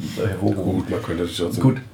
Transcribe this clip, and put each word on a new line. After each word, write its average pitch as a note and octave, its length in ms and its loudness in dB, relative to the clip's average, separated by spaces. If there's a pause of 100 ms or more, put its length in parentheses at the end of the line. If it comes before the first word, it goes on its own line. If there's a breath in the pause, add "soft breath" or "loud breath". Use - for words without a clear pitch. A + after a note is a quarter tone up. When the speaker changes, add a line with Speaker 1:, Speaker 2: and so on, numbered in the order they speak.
(240)
Speaker 1:
hervorgehoben. F#2+ 580 0
Speaker 2:
Gut, - 100 -4
man E2+ 100 -2
könnte F2 220 -2
natürlich F2 200 -4
auch E2+ 80 0
so F2 100 -2
Speaker 1:
Gut, C3 160 6 (160)